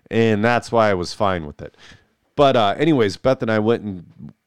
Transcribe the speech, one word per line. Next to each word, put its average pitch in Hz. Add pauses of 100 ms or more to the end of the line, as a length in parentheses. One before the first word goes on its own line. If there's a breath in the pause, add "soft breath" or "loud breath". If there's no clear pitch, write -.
(120)
And 110
that's 117
why 110
I 101
was 87
fine 92
with 71
it. - (600 soft breath)
But, 135
uh, 104
anyways, 131
Beth 127
and 113
I 110
went 107
and 90 (140)